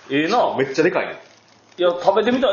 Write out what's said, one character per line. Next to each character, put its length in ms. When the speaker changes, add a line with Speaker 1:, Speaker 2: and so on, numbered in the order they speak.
Speaker 1:
え 140
え 40
な。 300
Speaker 2:
め 80
っ 80
ち 60
ゃ 40
で 80
か 120
い 40
ね 60
ん。 20
Speaker 1:
い 680
や、 100
食 260
べ 60
て 80
み 100
た 120